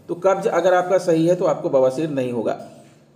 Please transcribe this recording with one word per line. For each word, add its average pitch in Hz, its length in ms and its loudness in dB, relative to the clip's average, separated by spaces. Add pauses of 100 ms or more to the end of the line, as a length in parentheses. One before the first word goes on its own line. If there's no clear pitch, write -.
तो 170 60 -6
कब्ज 190 320 0
अगर 180 280 2
आपका 180 240 2
सही 165 280 2
है, 180 80 4
तो 185 100 -2
आपको 156 260 -2
बवासीर 135 400 2
नहीं 127 220 -4
होगा। 110 280 -4 (560)